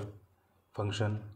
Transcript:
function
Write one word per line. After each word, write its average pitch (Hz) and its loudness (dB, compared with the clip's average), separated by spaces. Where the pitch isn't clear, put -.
function 107 2